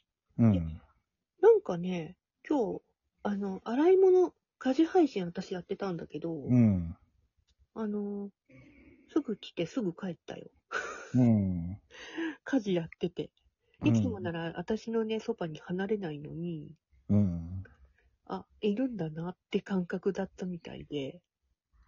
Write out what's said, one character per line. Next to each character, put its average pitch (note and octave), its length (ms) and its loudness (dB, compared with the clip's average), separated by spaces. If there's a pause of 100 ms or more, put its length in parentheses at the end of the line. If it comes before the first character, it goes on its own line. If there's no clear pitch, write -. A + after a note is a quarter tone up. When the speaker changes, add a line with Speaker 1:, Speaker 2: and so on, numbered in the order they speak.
(380)
Speaker 1:
う A#2+ 80 8
ん。 G#2+ 60 8
Speaker 2:
で、 F#2 80 4 (840)
な G4+ 80 10
ん A4 100 8
か - 160 -4
ね、 F3 400 -4 (320)
今 G3+ 300 0
日、 - 40 -14 (420)
あ G3+ 120 -2
の、 G3 280 -4
洗 C#4 260 2
い F#4+ 80 8
物、 F#4 340 6 (260)
家 C4 160 0
事 D#4+ 120 4
配 E4+ 200 4
信 F#3 200 -2
私 F#3 260 -8
や F#3 80 -6
っ - 40 -12
て F#3+ 120 -6
た G3 160 -4
ん E3 60 -4
だ - 80 -10
け - 120 -10
ど、 E3 140 -6
Speaker 1:
う B2+ 260 2
ん。 F#2 380 4 (760)
Speaker 2:
あ A3 120 -6
の、 G3+ 440 -6 (800)
す D#4+ 80 2
ぐ A3 160 -6
来 - 160 -16
て E3+ 140 -4
す C4 160 -6
ぐ F3+ 100 -2
帰 F#3 200 -8
っ D#3+ 40 -10
た - 220 -14
よ。 - 100 -18 (680)
Speaker 1:
う B2 80 6
ん。 G2 560 2 (340)
Speaker 2:
<laughs> D#4+ 320 -8
家 C4+ 160 0
事 G3+ 140 -2
や E3 120 -2
っ - 20 -14 (100)
て F3+ 120 -4
て。 - 200 -10 (500)
Speaker 1:
う - 60 -10
ん。 C4 100 6
Speaker 2:
い A3 60 4
つ G3+ 60 2
も G#3+ 100 -4
な F3+ 140 -4
ら E3 240 -4
私 - 340 -4
の A3+ 140 0
ね、 A3 160 -2
そ A3+ 140 -4
ば F3+ 120 -6
に D#3 140 -8
離 F#3 260 -4
れ G#3+ 120 0
な F#3 120 -6
い D3 80 -8
の C#3+ 140 -12
に、 D#3+ 400 -8 (360)
Speaker 1:
う G2+ 80 4
ん。 F2+ 460 0 (640)
Speaker 2:
あ、 F#3+ 180 -6 (160)
い G#3 140 0
る C4 140 -2
ん A#3+ 80 -8
だ E3 120 -4
な D#3+ 220 -6
っ F3+ 60 -12 (140)
て G3+ 100 0
感 F#3 260 -2
覚 F#3+ 260 -2
だ F#3+ 120 -4
っ F#3+ 120 -12
た - 80 -8
み F3+ 140 -6
た B2+ 160 -14
い C#3 100 -12
で。 D3 380 -8 (640)